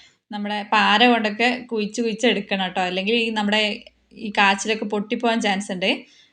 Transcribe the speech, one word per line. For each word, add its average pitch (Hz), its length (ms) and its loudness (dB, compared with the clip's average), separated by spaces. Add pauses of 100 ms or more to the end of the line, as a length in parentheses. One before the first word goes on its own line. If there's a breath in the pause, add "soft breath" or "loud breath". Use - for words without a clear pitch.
(300 loud breath)
നമ്മുടെ 208 280 -6 (100)
പാര 208 380 4
കൊണ്ടൊക്കെ 226 440 2 (140)
കുഴിച്ച് 214 360 -4
കുഴിച്ച് 226 260 0
എടുക്കണം 196 420 0
ട്ടോ. 185 140 -2
അല്ലെങ്കിൽ 190 340 -2
ഈ 233 140 0
നമ്മുടെ 214 320 0 (520)
ഈ 220 160 -10
കാച്ചിലൊക്കെ 208 560 2
പൊട്ടിപ്പോവാൻ 226 540 -2
ചാൻസ് 202 320 -2
ഉണ്ട്. 185 180 -2 (420 soft breath)